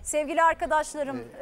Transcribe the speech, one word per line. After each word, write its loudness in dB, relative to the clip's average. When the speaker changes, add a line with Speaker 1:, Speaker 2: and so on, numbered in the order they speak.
Speaker 1:
Sevgili 0
arkadaşlarım, 0
Speaker 2:
Ee, -8